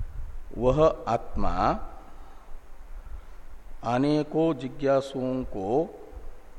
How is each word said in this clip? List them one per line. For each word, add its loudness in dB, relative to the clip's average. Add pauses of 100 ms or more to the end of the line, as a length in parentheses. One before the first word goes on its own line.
(560)
वह 6 (240)
आत्मा 2 (1900)
अनेकों 4
जिज्ञासुओं 0
को 0 (600)